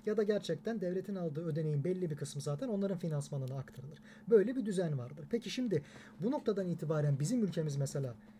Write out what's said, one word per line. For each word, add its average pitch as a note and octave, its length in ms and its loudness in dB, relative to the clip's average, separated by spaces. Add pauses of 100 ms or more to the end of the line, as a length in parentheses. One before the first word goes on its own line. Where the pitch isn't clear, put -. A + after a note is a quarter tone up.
Ya G#3 120 0
da A3 60 6
gerçekten G#3 580 0
devletin F#3 340 -2
aldığı E3+ 300 -2
ödeneğin D3+ 380 0
belli F3+ 260 0
bir D3+ 60 -4
kısmı C#3+ 260 -6
zaten D3 260 -2
onların G3 300 0
finansmanına C#3+ 580 -2
aktarılır. - 440 -10 (300)
Böyle A3 260 8
bir B3 100 -2
düzen F3 320 0
vardır. B2 320 -8
Peki A3+ 200 -2
şimdi G3+ 340 0 (360)
bu G3+ 120 0
noktadan G#3 360 0
itibaren D3+ 520 2
bizim G#3+ 240 2
ülkemiz D#3 340 0
mesela C3+ 380 -2 (240)